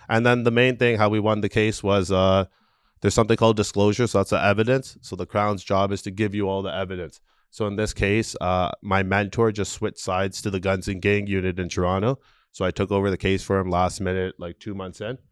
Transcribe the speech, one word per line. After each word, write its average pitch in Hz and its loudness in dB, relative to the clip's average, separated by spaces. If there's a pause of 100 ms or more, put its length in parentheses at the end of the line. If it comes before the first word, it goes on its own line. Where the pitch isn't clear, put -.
And 113 2
then 120 4
the 117 4
main 123 4
thing, 120 2
how 107 4
we 107 2
won 107 2
the 101 -2
case 110 0
was, 98 2
uh, 95 4 (560)
there's 101 2
something 110 2
called 113 4
disclosure. 104 2
So 107 -2
that's 98 0
the 80 0
evidence. 110 0
So - -12
the 92 -8
Crown's 104 -2
job 98 0
is 101 -6
to 104 -10
give 98 -4
you 101 -2
all 98 -4
the 95 -8
evidence. 90 -8 (320)
So 107 -4
in 101 -4
this 107 -2
case, 107 0
uh, 90 0 (100)
my 95 0
mentor 101 0
just 101 -4
switched - -8
sides 95 -4
to 107 -4
the 95 -2
guns 95 -2
and 98 -4
gang 101 2
unit 92 -2
in 87 -4
Toronto. 98 0 (320)
So - -4
I 90 0
took - -2
over 101 2
the 90 -2
case 95 0
for 98 0
him 92 -2
last 90 0
minute, 92 -4
like, 87 -12
two 104 -12
months 95 -12
in. 117 -10 (120)